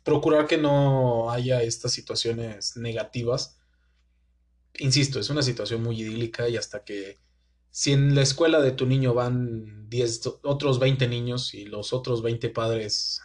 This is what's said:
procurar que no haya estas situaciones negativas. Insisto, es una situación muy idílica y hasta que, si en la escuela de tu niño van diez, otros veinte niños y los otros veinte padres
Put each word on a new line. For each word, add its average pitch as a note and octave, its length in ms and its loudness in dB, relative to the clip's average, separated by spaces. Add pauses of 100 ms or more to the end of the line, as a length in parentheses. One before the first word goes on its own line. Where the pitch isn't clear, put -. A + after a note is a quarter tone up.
procurar D3+ 440 4
que D#3+ 120 2
no C3+ 720 4
haya B2 320 0
estas A#2 300 -2
situaciones A2+ 840 -6
negativas. A#2 840 -4 (1200)
Insisto, C3+ 420 2
es A2 100 -4
una D3 120 0
situación A2+ 400 -2
muy A#2 180 -4
idílica A2+ 480 -4
y A#2+ 80 -2
hasta G#2 280 -8
que, G2+ 340 -12 (520)
si - 220 0
en C#3 220 4
la C#3 80 6
escuela D#3+ 380 4
de C3 120 4
tu C3 140 -2
niño C3 280 2
van A2+ 720 -4
diez, A#2 320 -2 (220)
otros C#3 360 2
veinte C3 300 4
niños A#2+ 460 -4
y G#2 120 -12
los G#2 260 -8
otros B2+ 300 -2
veinte A#2 280 -2
padres A2+ 760 -2